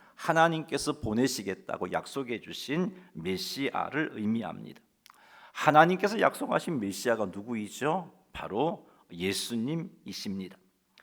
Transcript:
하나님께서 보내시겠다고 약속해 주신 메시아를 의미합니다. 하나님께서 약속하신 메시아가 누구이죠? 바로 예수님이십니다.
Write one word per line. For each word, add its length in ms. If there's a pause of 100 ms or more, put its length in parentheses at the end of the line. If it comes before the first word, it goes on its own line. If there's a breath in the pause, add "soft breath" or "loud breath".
(160 soft breath)
하나님께서 840
보내시겠다고 920
약속해 480
주신 560 (160 loud breath)
메시아를 1000
의미합니다. 680 (720 loud breath)
하나님께서 640
약속하신 640
메시아가 460
누구이죠? 840 (200)
바로 560 (240 soft breath)
예수님이십니다. 1400 (460 soft breath)